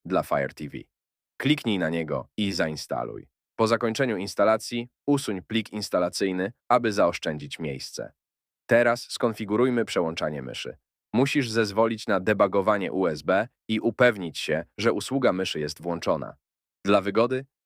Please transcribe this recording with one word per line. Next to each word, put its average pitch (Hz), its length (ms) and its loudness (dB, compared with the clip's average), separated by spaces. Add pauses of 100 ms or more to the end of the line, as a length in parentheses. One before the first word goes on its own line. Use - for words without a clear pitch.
dla 85 180 0
Fire 71 300 -2
T 73 160 -10
V. 69 80 -12 (640)
Kliknij 127 400 2
na 82 100 0
niego 73 380 -4 (100)
i 101 140 0
zainstaluj. 71 760 -4 (280)
Po 113 120 2
zakończeniu 113 500 0
instalacji 110 720 0 (180)
usuń 131 340 0
plik 107 320 -4
instalacyjny, 92 800 0 (160)
aby 120 240 2
zaoszczędzić 85 680 0
miejsce. 67 540 -8 (560)
Teraz 120 320 4
skonfigurujmy 113 840 0
przełączanie 80 560 -2
myszy. - 360 -10 (360)
Musisz 131 360 2
zezwolić 110 580 0
na 101 120 2
debugowanie 98 720 2
U 92 160 2
S 76 140 -2
B 92 260 2 (220)
i 110 100 0
upewnić 104 600 2
się, 78 260 -2 (120)
że 110 160 2
usługa 120 400 0
myszy 92 260 -4
jest 73 220 -6
włączona. 80 540 -2 (500)
Dla 101 160 6
wygody 120 440 0 (200)